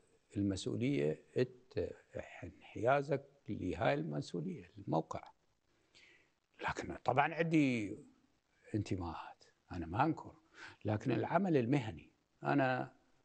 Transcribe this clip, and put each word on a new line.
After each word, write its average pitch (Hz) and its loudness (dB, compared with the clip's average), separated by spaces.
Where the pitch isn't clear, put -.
المسؤولية، 123 0
أنت - -2
انحيازك 139 0
لهاي 98 0
المسؤولية، 151 -4
الموقع. - -2
لكن - -4
طبعا 143 2
عندي 147 4
انتماءات، 90 -4
أنا 87 -6
ما 98 2
أنكر، 143 -4
لكن 107 0
العمل 151 2
المهني، 113 0
أنا 131 0